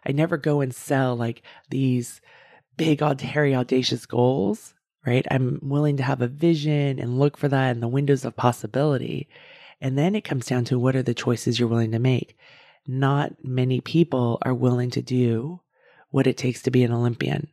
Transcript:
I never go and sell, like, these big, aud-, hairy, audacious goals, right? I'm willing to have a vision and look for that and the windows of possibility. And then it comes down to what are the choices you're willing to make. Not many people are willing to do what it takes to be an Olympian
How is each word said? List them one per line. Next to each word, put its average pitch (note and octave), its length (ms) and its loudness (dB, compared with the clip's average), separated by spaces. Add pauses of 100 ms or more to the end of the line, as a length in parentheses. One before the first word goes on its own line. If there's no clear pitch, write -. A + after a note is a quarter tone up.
I C#3 60 -2
never D#3+ 260 0
go D3 240 0
and B2+ 140 -4
sell, C3 400 0
like, A#2 260 -4 (280)
these B2+ 520 -2 (540)
big, D#3 260 0
aud-, C#3+ 200 0
hairy, C#3 340 0
audacious B2+ 500 0
goals, C#3 720 0 (300)
right? - 260 2
I'm C3 320 0
willing C#3+ 340 0
to C3+ 60 -2
have C3 180 -2
a A#2+ 60 0
vision D3 720 0
and B2 180 -4
look C#3+ 200 2
for D3 100 0
that C3 240 2
and A#2 100 -4
the A#2+ 60 -2
windows C#3 380 2
of A#2+ 100 -8
possibility. B2 920 -2 (500)
And C3+ 180 -2
then F3+ 180 2
it G#3 100 -6
comes C3 200 -4
down B2 200 0
to B2 120 0
what C3 180 2
are C3 60 2
the B2 120 0
choices A#2 440 -2
you're A#2 120 2
willing A2+ 240 2
to A2+ 40 0
make. B2+ 400 0 (480)
Not C#3 580 -2
many B2+ 360 0
people B2+ 640 2
are B2+ 120 -2
willing B2 380 0
to B2 100 -2
do B2 600 -2 (500)
what C3+ 160 2
it B2+ 100 2
takes B2+ 260 -4
to C3 80 0
be B2+ 120 4
an A#2 80 2
Olympian A#2+ 600 -2